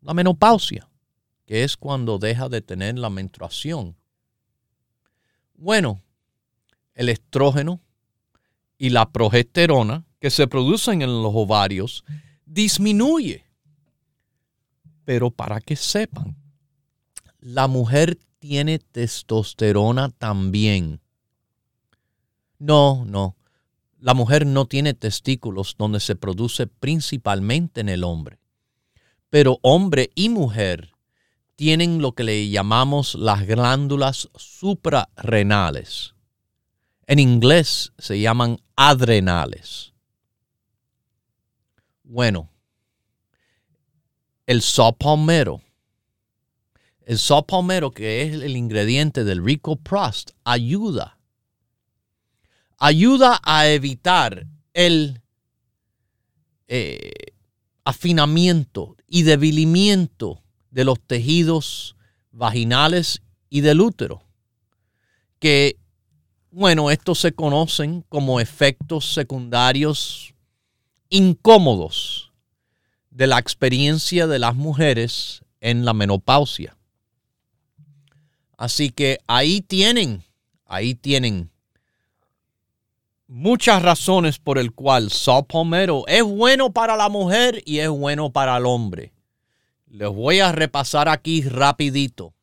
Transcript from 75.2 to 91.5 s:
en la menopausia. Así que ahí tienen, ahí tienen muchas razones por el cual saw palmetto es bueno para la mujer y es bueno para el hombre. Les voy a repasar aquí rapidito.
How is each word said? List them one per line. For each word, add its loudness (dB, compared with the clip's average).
en 0
la 2
menopausia. 0
Así -2
que -2
ahí 2
tienen, 0
ahí -6
tienen -2
muchas 2
razones 2
por -2
el -2
cual 0
saw 2
palmetto -2
es 4
bueno 2
para 0
la 0
mujer 0
y -4
es -2
bueno -4
para 0
el -2
hombre. -4
Les -10
voy 0
a 2
repasar -2
aquí -2
rapidito. -2